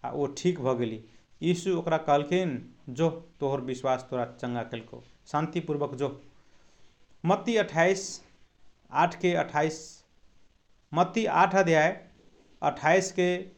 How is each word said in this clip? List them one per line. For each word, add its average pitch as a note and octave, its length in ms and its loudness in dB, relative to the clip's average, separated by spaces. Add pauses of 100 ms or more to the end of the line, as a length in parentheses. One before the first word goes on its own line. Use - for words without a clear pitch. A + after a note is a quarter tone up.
आ B2 60 -6
वो C#3 160 -2
ठीक F3 340 -2
भ B2+ 180 0
गेली। A2 260 -4 (380)
यीशु F3 360 0
ओकरा E3 180 0
कहलखिन, D3+ 800 0 (140)
"जो, D3+ 220 0 (300)
तोहर C#3 200 -2
विश्वास B2+ 500 -2
तोरा B2 140 -2
चंगा A#2+ 380 -6
केलको, A#2 420 -12 (220)
शांतिपूर्वक D3+ 680 -4
जो।" C3 300 -6 (1000)
मत्ती G3+ 320 2
अट्ठाईस F#3+ 680 0 (680)
आठ E3 300 0
के F3+ 140 2
अट्ठाईस, D#3 720 -2 (920)
मत्ती F3+ 320 2
आठ F3+ 280 4
अध्याय E3 560 4 (520)
अट्ठाईस E3 500 2
के F3+ 240 0 (220)